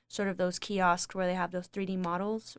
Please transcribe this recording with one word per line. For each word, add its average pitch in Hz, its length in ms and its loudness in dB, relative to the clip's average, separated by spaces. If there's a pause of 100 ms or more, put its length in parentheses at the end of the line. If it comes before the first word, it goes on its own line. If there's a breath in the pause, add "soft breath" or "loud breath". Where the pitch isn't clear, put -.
sort 202 200 -2
of 185 80 -2
those 180 240 0
kiosks 180 560 2
where 185 100 2
they 180 80 2
have 175 160 0
those 180 160 -4
three 196 200 -6
D 190 100 -2
models 185 640 -2